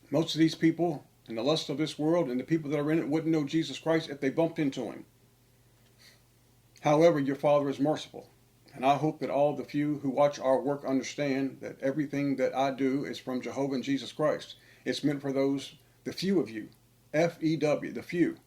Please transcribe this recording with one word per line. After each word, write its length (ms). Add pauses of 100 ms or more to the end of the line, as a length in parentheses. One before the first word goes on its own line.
Most 260
of 40
these 160
people 500 (220)
and 100
the 60
lust 260
of 80
this 220
world 300
and 100
the 60
people 260
that 80
are 120
in 80
it 80
wouldn't 240
know 120
Jesus 340
Christ 320
if 120
they 80
bumped 300
into 260
him. 200 (1800)
However, 380
your 160
Father 340
is 100
merciful. 500 (440)
And 120
I 100
hope 240
that 120
all 240
the 80
few 360
who 100
watch 300
our 220
work 240
understand 760
that 200
everything 540
that 200
I 160
do 340
is 120
from 240
Jehovah 320
and 100
Jesus 280
Christ. 440 (300)
It's 180
meant 160
for 140
those, 400 (300)
the 100
few 260
of 100
you, 200 (440)
F 280
E 160
W, 340
the 120
few. 440